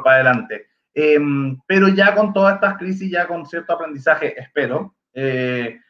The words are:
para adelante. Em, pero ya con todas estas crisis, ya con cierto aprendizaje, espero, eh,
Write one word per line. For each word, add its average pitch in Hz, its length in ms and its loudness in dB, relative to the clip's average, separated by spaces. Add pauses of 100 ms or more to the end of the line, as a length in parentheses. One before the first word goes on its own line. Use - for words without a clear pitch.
para 131 120 6
adelante. 123 520 0 (260)
Em, 143 760 0
pero 190 220 4
ya 196 260 4
con 208 180 0
todas 196 220 4
estas - 220 -2
crisis, 190 340 -6
ya 175 160 -2
con 170 180 -8
cierto 170 280 -6
aprendizaje, 156 640 -2
espero, 147 560 -6 (180)
eh, 127 760 -4